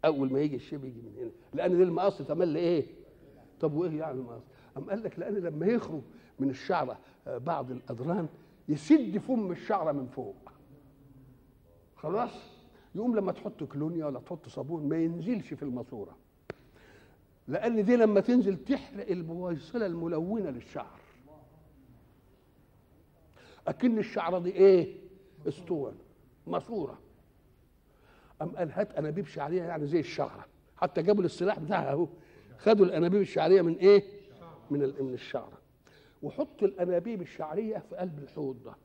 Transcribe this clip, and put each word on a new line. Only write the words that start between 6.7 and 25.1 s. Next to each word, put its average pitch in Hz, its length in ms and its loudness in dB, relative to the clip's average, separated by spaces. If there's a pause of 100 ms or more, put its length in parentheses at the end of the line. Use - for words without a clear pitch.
آه، 123 100 -6
بعض 135 340 -4
الأدران 127 560 -4 (420)
يسد 220 480 4
فم 214 340 -2
الشعرة 170 400 0
من 135 160 -2
فوق، 117 440 -12 (1400)
خلاص؟ 202 360 -4 (640)
يقوم 233 200 0
لما 190 160 0
تحط - 320 -8
كلونيا 156 420 -4
ولا 131 140 -4
تحط 156 300 -12
صابون 147 400 -6
ما 160 80 0
ينزلش 165 560 -2
في 147 100 -10
الماسورة، 123 520 -8 (1300)
لأن 220 380 0
دي 247 100 6
لما 214 260 6
تنزل 202 440 4
تحرق 208 440 -4
البويصلة 175 760 -4
الملونة 170 640 -4
للشعر". - 500 -12 (2750)
أكن 233 320 2
الشعرة 180 400 -2
دي 175 120 -2
إيه؟ 190 440 6 (520)